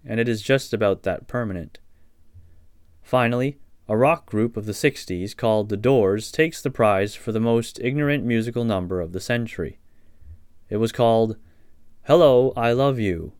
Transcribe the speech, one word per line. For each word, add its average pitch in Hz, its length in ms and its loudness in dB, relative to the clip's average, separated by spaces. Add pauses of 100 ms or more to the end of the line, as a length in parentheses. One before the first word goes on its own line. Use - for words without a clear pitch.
And 113 140 -6
it 117 100 0
is 110 140 -2
just - 300 0
about 104 320 0
that - 240 -4
permanent. 95 500 -8 (1200)
Finally, 127 560 0 (300)
a 107 80 0
rock 143 300 2
group 113 300 -2
of 104 100 -8
the 107 80 -6
sixties 98 600 -4
called 107 340 0
The 104 80 -4
Doors 107 540 2
takes 160 320 -2
the 143 80 -2
prize 104 440 2
for - 180 -8
the 110 80 -2
most 117 400 0
ignorant 143 440 -2
musical 117 400 -2
number 92 360 -2
of 85 120 -6
the 90 80 -6
century. 117 580 -6 (880)
It 104 80 -6
was 113 160 0
called, 113 440 2 (680)
"Hello, 135 520 6
I 117 160 2
Love 131 280 2
You. 87 400 -2